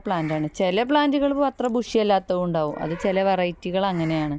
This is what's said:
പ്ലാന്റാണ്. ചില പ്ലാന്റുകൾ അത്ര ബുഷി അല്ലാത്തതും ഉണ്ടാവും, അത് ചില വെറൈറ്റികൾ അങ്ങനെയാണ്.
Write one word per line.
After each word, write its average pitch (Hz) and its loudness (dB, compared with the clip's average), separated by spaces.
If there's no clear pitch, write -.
പ്ലാന്റാണ്. 156 -2
ചില 190 2
പ്ലാന്റുകൾ 285 2
അത്ര 254 -2
ബുഷി 240 -2
അല്ലാത്തതും 190 0
ഉണ്ടാവും, 156 -2
അത് 156 -4
ചില 190 0
വെറൈറ്റികൾ 180 0
അങ്ങനെയാണ്. 160 -2